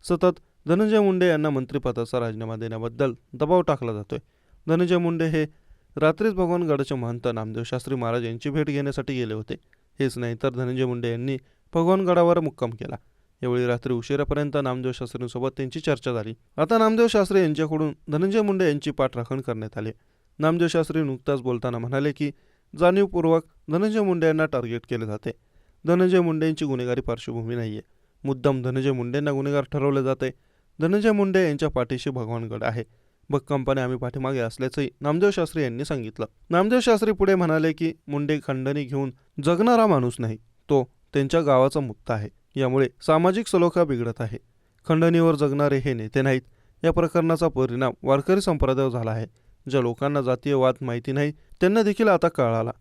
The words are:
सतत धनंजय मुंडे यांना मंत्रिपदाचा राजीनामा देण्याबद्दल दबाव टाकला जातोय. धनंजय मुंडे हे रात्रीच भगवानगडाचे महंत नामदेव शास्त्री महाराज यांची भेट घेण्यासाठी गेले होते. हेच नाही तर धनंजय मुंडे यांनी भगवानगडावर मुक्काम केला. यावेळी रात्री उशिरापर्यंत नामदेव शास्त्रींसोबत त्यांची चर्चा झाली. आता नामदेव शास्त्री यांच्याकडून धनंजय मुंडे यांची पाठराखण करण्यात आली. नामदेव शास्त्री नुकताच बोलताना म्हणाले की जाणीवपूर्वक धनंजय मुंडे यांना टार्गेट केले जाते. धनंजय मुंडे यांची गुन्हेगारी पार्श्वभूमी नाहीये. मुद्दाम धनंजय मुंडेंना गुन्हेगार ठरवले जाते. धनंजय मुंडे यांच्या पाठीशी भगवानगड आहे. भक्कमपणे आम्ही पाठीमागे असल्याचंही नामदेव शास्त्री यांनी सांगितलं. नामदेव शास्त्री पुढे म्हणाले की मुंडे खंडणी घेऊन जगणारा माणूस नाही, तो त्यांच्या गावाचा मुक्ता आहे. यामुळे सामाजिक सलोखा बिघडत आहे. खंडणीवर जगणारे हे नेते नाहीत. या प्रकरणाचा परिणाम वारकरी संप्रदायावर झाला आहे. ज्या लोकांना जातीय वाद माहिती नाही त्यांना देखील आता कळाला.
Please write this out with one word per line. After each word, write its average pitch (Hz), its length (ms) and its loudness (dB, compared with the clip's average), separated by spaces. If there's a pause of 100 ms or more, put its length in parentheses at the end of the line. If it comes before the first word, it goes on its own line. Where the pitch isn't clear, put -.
सतत 180 300 2 (280)
धनंजय 214 320 2
मुंडे 185 280 2
यांना 156 220 2
मंत्रिपदाचा 131 680 -4
राजीनामा 113 360 -6
देण्याबद्दल 113 580 -4 (200)
दबाव 151 280 2
टाकला 127 320 -2
जातोय. 107 260 -8 (480)
धनंजय 175 300 2
मुंडे 170 280 0
हे 156 200 0 (520)
रात्रीच 160 360 2
भगवानगडाचे 170 640 0
महंत 120 380 -6
नामदेव 110 300 -6
शास्त्री 127 320 -6
महाराज 120 300 -2
यांची 117 240 -6
भेट 147 180 0
घेण्यासाठी 139 460 -4
गेले 117 200 -2
होते. 110 220 -8 (440)
हेच 135 180 -2
नाही 117 260 -4
तर 139 60 0
धनंजय 127 360 -2
मुंडे 120 260 -4
यांनी 127 260 -4 (360)
भगवानगडावर 175 680 4
मुक्काम 139 300 -4
केला. 117 260 -10 (480)
यावेळी 123 220 0
रात्री 120 280 -2
उशिरापर्यंत 143 720 -2
नामदेव 127 280 -2
शास्त्रींसोबत 123 680 -6
त्यांची 135 220 -6
चर्चा 139 340 -2
झाली. 110 200 -6 (240)
आता 160 200 2
नामदेव 220 300 4
शास्त्री 196 340 4
यांच्याकडून 156 520 0 (180)
धनंजय 190 300 2
मुंडे 190 260 2
यांची 147 240 0
पाठराखण 131 500 -2
करण्यात 110 360 -8
आली. 110 140 -4 (480)
नामदेव 165 280 2
शास्त्री 160 360 0
नुकताच 135 380 -4
बोलताना 120 360 -4
म्हणाले 135 340 -2
की 147 200 -4 (480)
जाणीवपूर्वक 175 640 2 (280)
धनंजय 214 300 0
मुंडे 180 260 2
यांना 156 180 2
टार्गेट 120 440 -4
केले 113 160 -4
जाते. 107 260 -8 (560)
धनंजय 180 320 4
मुंडे 160 260 0
यांची 160 200 -2
गुन्हेगारी 123 360 -2
पार्श्वभूमी 117 540 -6
नाहीये. 110 260 -6 (420)
मुद्दाम 131 380 0
धनंजय 131 300 0
मुंडेंना 131 400 -2
गुन्हेगार 139 320 -2
ठरवले 139 400 0
जाते. 131 280 -2 (480)
धनंजय 202 320 2
मुंडे 190 360 2
यांच्या 147 220 0
पाठीशी 127 400 -2
भगवानगड 117 540 -6
आहे. 117 200 -2 (460)
भक्कमपणे 135 520 -2
आम्ही 127 160 -2
पाठीमागे 131 420 -4
असल्याचंही 127 500 -4 (120)
नामदेव 165 300 2
शास्त्री 165 320 -2
यांनी 123 220 -4
सांगितलं. 117 400 -6 (240)
नामदेव 202 300 4
शास्त्री 220 320 2
पुढे 196 240 2
म्हणाले 160 380 2
की 160 200 -2 (140)
मुंडे 147 400 -2
खंडणी 135 360 -4
घेऊन 139 280 -4 (320)
जगणारा 220 440 4
माणूस 127 320 2
नाही, 113 180 -4 (320)
तो 135 200 2 (240)
त्यांच्या 143 280 2
गावाचा 139 380 4
मुक्ता 123 340 -6
आहे. 104 160 -4 (260)
यामुळे 131 320 2 (180)
सामाजिक 180 420 2
सलोखा 175 360 2
बिघडत 120 380 -2
आहे. 107 160 -8 (500)
खंडणीवर 165 480 4
जगणारे 143 420 0
हे 131 160 -2
नेते 113 280 -2
नाहीत. 131 200 2 (420)
या 165 80 4
प्रकरणाचा 165 560 2
परिणाम 131 460 0 (100)
वारकरी 143 380 2
संप्रदायावर 135 500 0
झाला 117 200 -4
आहे. 110 160 -4 (420)
ज्या 131 120 4
लोकांना 139 400 0
जातीय 127 320 0
वाद 131 280 4
माहिती 120 300 -6
नाही 143 200 0
त्यांना 190 500 0
देखील 208 260 2
आता 175 200 4
कळाला. 113 540 0